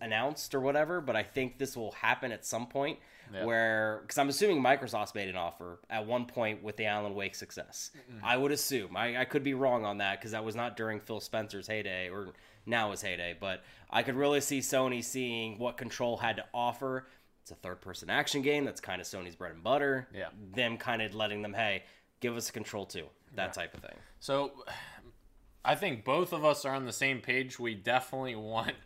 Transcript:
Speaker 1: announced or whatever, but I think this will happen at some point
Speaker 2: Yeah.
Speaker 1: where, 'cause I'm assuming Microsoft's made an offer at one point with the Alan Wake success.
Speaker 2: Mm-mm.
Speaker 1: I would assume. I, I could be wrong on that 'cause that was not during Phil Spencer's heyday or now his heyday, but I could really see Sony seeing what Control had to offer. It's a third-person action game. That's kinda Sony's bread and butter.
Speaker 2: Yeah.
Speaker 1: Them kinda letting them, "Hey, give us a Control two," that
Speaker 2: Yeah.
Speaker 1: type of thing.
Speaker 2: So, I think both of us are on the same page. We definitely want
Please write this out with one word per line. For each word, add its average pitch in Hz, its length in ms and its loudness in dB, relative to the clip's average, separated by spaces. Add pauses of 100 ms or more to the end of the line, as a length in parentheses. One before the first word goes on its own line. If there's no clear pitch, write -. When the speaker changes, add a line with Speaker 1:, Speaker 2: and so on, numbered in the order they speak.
Speaker 1:
announced 117 540 -2
or 135 60 2
whatever, 151 400 2
but 127 160 0
I 107 60 2
think 127 360 -2
this - 180 -4
will 107 160 -6
happen 123 400 2
at 104 120 -8
some 120 240 -2
point 139 300 -2 (340)
Speaker 2:
Yeah. 95 120 -2
Speaker 1:
where, 110 640 4
'cause - 80 -4
I'm 139 140 6
assuming 170 320 4
Microsoft's 123 520 4
made 101 140 -2
an 92 80 -4
offer 87 440 -6 (100)
at 110 160 -2
one 120 200 0
point 107 360 0
with 107 160 -6
the 110 80 0
Alan 104 280 0
Wake 98 200 -4
success. - 640 -10
Speaker 2:
Mm-mm. 117 260 -16
Speaker 1:
I 120 140 4
would 139 160 6
assume. 113 440 0
I, 120 240 0
I 127 60 4
could 143 180 2
be 139 100 2
wrong 123 300 4
on 101 140 0
that 98 220 0
'cause 113 100 -10
that 110 140 -2
was 110 120 -4
not 120 200 -2
during 110 240 0
Phil 107 200 -6
Spencer's 101 460 -4
heyday 98 420 -2
or 92 240 -8 (320)
now 110 280 2
his 95 100 -6
heyday, 87 360 -4
but 95 240 -4 (280)
I 117 140 4
could 127 100 0
really 143 260 4
see 139 200 0
Sony 127 440 2
seeing 113 540 -4
what 120 180 -2
Control 120 400 -2
had 110 200 0
to 107 180 -8
offer. 127 520 -2 (360)
It's - 80 -18
a 87 40 -14
third-person 92 560 -12
action 143 320 2
game. 143 220 4
That's 113 160 -6
kinda 92 240 -6
Sony's 90 320 -10
bread 90 160 -8
and 82 100 -18
butter. 135 520 2
Speaker 2:
Yeah. 92 160 -6 (220)
Speaker 1:
Them 117 260 0
kinda 113 380 -2
letting 104 260 0
them, 104 120 -6
"Hey, 101 300 0 (360)
give 120 160 0
us 117 120 -4
a - 40 -12
Control 107 340 -6
two," 78 220 -10 (260)
that 95 140 -2
Speaker 2:
Yeah. - 40 -10 (100)
Speaker 1:
type 82 120 -8
of - 80 -14
thing. - 140 -16 (240)
Speaker 2:
So, 139 440 0 (1000)
I 139 100 6
think 147 300 -2
both 165 280 4
of 156 120 0
us 147 200 6
are 135 100 0
on 135 120 -2
the 117 60 -4
same 135 280 2
page. 127 380 0
We 117 160 -2
definitely 123 640 0
want 110 380 -2 (120)